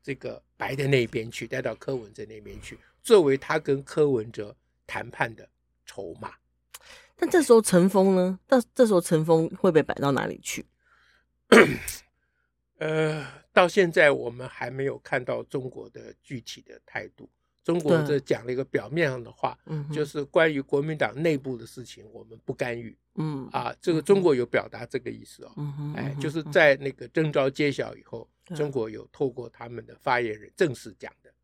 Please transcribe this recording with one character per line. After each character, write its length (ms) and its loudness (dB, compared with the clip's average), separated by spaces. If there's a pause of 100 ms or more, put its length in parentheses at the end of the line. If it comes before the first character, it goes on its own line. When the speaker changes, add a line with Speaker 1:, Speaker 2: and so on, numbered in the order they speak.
Speaker 1:
这 140 -10
个 260 -14 (140)
白 180 -8
的 140 -4
那 180 2
边 240 -8
去， 160 -12
带 160 -8
到 140 -4
柯 180 -8
文 180 -10
哲 160 -14
那 120 -18
边 200 -18
去， 160 -18 (260)
作 200 8
为 160 4
他 220 -4
跟 240 -2
柯 260 0
文 220 -2
哲 220 -12 (320)
谈 220 -10
判 260 -6
的 140 -20 (380)
筹 340 -14
码。 120 -14 (840)
Speaker 2:
但 140 -2
这 100 6
时 120 4
候 100 8
陈 260 6
峰 280 4
呢？ 300 0
到， 140 6 (140)
这 100 6
时 80 4
候 80 6
陈 240 0
峰 260 4
会 200 2
被 120 6
摆 120 -4
到 160 0
哪 160 0
里 160 -8
去？ 240 -10 (840)
Speaker 1:
<clears throat> 1300 0
呃， 460 -2 (280)
到 160 6
现 220 2
在 200 6
我 180 -2
们 200 -12
还 200 -10
没 160 -6
有 140 -4
看 260 -6
到 200 -6
中 260 -8
国 200 -16
的 220 -20 (100)
具 180 -14
体 220 -18
的 220 -20
态 220 -10 (100)
度。 140 -20 (340)
中 140 0
国 240 4
这 160 0
讲 260 -2
了 80 -6
一 40 -2
个 80 -4
表 240 -4
面 200 0
上 140 -6
的 80 -16
话， 340 -6
Speaker 2:
对。 80 -12
嗯 120 -6
哼。 100 -8
Speaker 1:
就 100 -2
是 200 -6
关 280 4
于 80 -2
国 220 0
民 160 -6
党 240 -2
内 160 0
部 180 -8
的 80 -16
事 200 -18
情， 280 -20
我 120 -20
们 200 -20
不 80 -6
干 240 -4
预。 200 -14 (180)
Speaker 2:
嗯。 380 -6
Speaker 1:
啊， 280 -4
这 120 0
个 100 0
中 180 4
国 140 4
有 100 0
表 240 -2
达 160 -14
这 140 -8
个 100 -8
意 160 -14
思 200 -20
哦。 120 -20
Speaker 2:
嗯 180 -8
哼。 200 -10
Speaker 1:
哎， 140 -6
Speaker 2:
嗯 80 -8
哼。 40 -10
Speaker 1:
就 80 -4
是 160 -4
在 300 4
那 160 -4
个 160 -16
征 260 0
召 160 2
揭 220 0
晓 240 -8
以 80 -20
后， 260 -16 (160)
Speaker 2:
对。 120 -14
Speaker 1:
中 120 -2
国 220 -4
有 220 -16
透 180 -2
过 180 -14
他 200 -18
们 180 -14
的 140 -20
发 200 0
言 160 -4
人 200 -20
正 180 2
式 240 -16
讲 140 -14 (100)
的。 80 -20 (140)